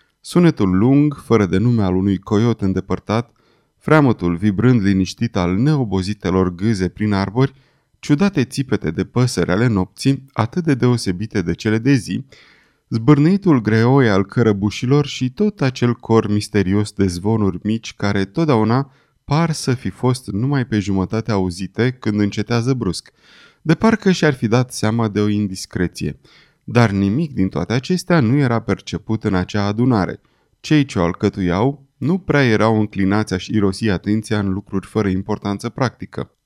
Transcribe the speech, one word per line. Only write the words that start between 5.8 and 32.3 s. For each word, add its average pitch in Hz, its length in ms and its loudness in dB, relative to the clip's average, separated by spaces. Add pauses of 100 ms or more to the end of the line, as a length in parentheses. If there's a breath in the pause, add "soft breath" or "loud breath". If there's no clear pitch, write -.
gâze 92 340 0
prin 104 240 -4
arbori, 101 400 0 (460)
ciudate 151 460 0
țipete 110 460 -4
de 90 140 -2
păsări 120 460 0
ale 104 160 2
nopții, 127 640 0
atât 131 320 -4
de 156 100 2
deosebite 110 680 -2
de 85 100 -2
cele 107 260 -2
de 131 160 2
zi, 104 300 -4 (640 soft breath)
zbârneitul 147 720 2
greoi 117 480 2
al 98 180 2
cărăbușilor 117 800 0
și 127 240 -4
tot 208 300 -2
acel 123 340 0
cor 113 340 0
misterios 101 640 -2
de 98 140 0
zvonuri 95 560 -2
mici 110 320 -4
care 101 300 -2
totdeauna 123 680 0 (320 soft breath)
par 160 260 0
să 135 240 -4
fi 101 160 -6
fost 127 360 -2
numai 123 400 -2
pe 110 120 -2
jumătate 98 540 -2
auzite 95 580 -2
când 110 300 -2
încetează 113 540 -2
brusc, 107 380 -6 (500 soft breath)
de 156 120 2
parcă 220 360 2
și-ar 160 240 2
fi 120 140 -2
dat 123 240 0
seama 113 360 0
de 101 120 -2
o 104 80 2
indiscreție. 92 880 -4 (520 soft breath)
Dar 113 200 4
nimic 104 440 0
din 95 140 0
toate 90 240 -4
acestea 170 480 0
nu 120 160 2
era 120 240 0
perceput 101 640 -6
în 104 100 0
acea 98 320 -2
adunare. 107 540 0 (400)
Cei 151 240 2
ce 135 140 -6
o 92 40 2
alcătuiau 98 840 0 (100)
nu 160 220 -2
prea 143 260 0